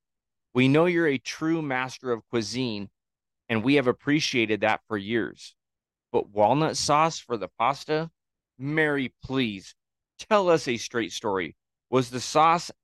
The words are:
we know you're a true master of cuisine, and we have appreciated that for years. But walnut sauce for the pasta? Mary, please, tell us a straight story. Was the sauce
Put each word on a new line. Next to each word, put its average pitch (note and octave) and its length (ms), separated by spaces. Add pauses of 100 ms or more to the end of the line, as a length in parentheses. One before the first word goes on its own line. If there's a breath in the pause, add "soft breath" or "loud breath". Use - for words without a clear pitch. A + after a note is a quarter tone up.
(540)
we B2+ 140
know D3+ 180
you're E3+ 200
a C3+ 120
true D#3+ 440
master C3 500
of A2+ 180
cuisine, A2 580 (600)
and A2+ 140
we C3 120
have C#3 120
appreciated A#2+ 760
that G#2+ 260
for A2 80
years. G2+ 580 (580)
But - 180
walnut A2 460
sauce D#3 420
for A#2+ 180
the F#2 120 (100)
pasta? D3+ 520 (480)
Mary, C#3+ 540 (100)
please, A#2 520 (440)
tell G3+ 300
us E3 180
a B2+ 120
straight A2 340
story. F#2+ 440 (340)
Was B2 200
the B2 100
sauce E3 500 (140)